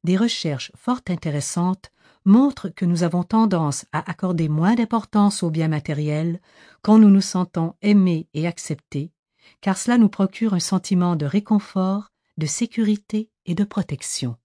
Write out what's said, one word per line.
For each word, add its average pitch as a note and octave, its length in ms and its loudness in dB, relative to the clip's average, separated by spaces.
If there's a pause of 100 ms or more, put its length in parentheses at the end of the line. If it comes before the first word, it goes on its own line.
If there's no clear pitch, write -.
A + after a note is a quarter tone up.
Des F3+ 120 0
recherches F3+ 600 -2
fort B3 340 -6
intéressantes F3 800 -4 (340)
montrent A#3+ 440 4
que - 160 -6
nous E3+ 180 0
avons F3 200 0
tendance F#3 680 0
à - 180 -6
accorder E3 400 -2
moins E3 260 2
d'importance G#3+ 680 0
aux E3+ 80 -2
biens D#3+ 180 -2
matériels D3+ 720 -4 (420)
quand G#3+ 180 6
nous G#3+ 100 10
nous G3 120 8
sentons F3+ 600 -4
aimés F#3 520 2
et D#3 120 -2
acceptés, D#3+ 680 -8 (500)
car F#3+ 160 -2
cela A#3+ 200 0
nous G#3+ 120 6
procure G3+ 440 -2
un F3 60 0
sentiment F3+ 560 0
de D3 100 -4
réconfort, G3+ 840 -2 (260)
de D#3 80 -2
sécurité G#3+ 840 -2 (160)
et F3+ 100 -4
de G3+ 80 0
protection. C3+ 800 -6